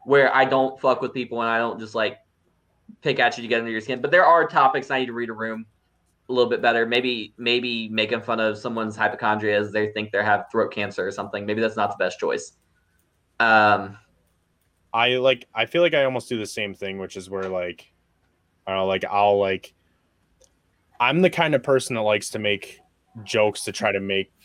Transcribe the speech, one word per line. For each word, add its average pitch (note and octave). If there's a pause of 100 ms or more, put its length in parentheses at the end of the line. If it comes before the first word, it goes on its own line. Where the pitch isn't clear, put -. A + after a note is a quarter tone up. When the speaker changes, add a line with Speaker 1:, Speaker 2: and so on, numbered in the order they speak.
Speaker 1:
where C3+
I C3+
don't C3
fuck B2+
with B2
people A#2+
and A2+
I A2+
don't A2+
just, G#2+
like, A2 (800)
pick C3
at A#2+
you A#2+
to A2+
get A#2
under A#2
your A2
skin. B2
But C#3
there F3
are D#3+
topics C#3+
I C3
need B2+
to A#2+
read A#2
a A2+
room A2 (640)
a B2+
little B2
bit A#2+
better. A#2
Maybe, A#2+
maybe A#2+
making A2
fun A2+
of G#2+
someone's A2+
hypochondria G#2+
as G#2
they G#2+
think G#2+
they G2+
have G#2
throat A2
cancer F#2+
or G2+
something. G2+
Maybe G#2+
that's A2
not G2+
the F#2+
best F#2
choice. - (840)
Um, G#2 (960)
Speaker 2:
I, B2
like, B2+
I A2+
feel E3+
like D#3+
I C#3+
almost B2+
do B2
the G#2+
same G2+
thing, G2
which F#2+
is F#2
where, F#2+
like, F2+ (760)
I F#2+
don't F#2+
know, F#2+
like, F#2+
I'll, G2+
like, F#2+ (1300)
I'm C#3
the F3
kind D#3
of B2
person C3
that A2
likes G#2+
to G#2+
make G#2 (420)
jokes G#2+
to G#2
try G#2+
to G2
make, G2 (120)